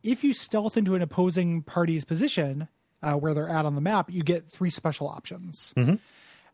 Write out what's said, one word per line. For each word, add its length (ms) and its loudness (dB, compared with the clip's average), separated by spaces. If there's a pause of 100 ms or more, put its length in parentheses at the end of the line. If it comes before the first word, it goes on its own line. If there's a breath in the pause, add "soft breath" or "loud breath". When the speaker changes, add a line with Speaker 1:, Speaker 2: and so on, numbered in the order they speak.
Speaker 1:
if 200 0
you 100 4
stealth 440 -2
into 180 4
an 80 2
opposing 580 2
party's 440 0
position, 640 -2 (360)
uh, 100 0
where 220 0
they're 140 -2
at 160 0
on 100 0
the 60 0
map, 300 2
you 120 -2
get 260 0
three 220 -2
special 360 -2
options. 680 -10
Speaker 2:
Mm-hmm. 180 6 (580 soft breath)